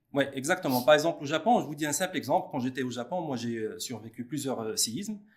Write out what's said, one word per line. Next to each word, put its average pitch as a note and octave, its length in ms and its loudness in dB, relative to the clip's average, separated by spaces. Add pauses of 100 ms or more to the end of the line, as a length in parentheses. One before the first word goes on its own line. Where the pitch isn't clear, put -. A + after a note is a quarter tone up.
(140)
Ouais, C3+ 200 2
exactement. C3+ 480 0
Par D3+ 120 8
exemple, D#3 280 4
au D3 40 -4
Japon, D#3+ 340 4
je C#3+ 60 -2
vous D3 80 -8
dis D3+ 120 -4
un D3 60 -2
simple F3+ 240 -2
exemple. C#3+ 340 0
Quand C#3+ 100 -4
j'étais C3 220 -2
au B2+ 80 -2
Japon, A#2+ 300 -4
moi, D3 160 -2
j'ai, A#2 220 -4
euh, G#2+ 200 -4
survécu A2+ 460 -10
plusieurs, B2 360 -4
euh, A2 160 -4
séismes. G3 420 -2 (180)